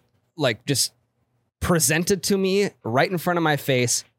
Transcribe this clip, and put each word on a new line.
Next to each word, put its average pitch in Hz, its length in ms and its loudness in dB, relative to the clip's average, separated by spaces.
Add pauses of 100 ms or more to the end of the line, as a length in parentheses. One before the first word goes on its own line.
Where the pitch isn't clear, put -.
(360)
like, 127 280 -2
just - 280 -2 (680)
presented 170 640 0
to 196 140 0
me 190 320 0 (140)
right 139 260 0
in 180 80 -2
front 175 200 -2
of 165 40 0
my 151 140 2
face. 127 480 0 (140)